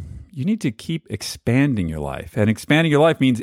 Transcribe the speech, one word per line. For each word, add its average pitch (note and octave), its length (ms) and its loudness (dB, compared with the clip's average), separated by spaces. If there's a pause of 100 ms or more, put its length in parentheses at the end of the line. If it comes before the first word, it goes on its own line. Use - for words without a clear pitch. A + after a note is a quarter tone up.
(340)
you C3+ 120 -6
need G#3+ 160 -2
to D3+ 80 -2
keep - 400 -8
expanding A#2 800 0
your D#2 120 -6
life. C#2 380 -8
And G#2+ 100 4
expanding D3+ 420 2
your D3 120 4
life D#3+ 180 2
means B2+ 220 2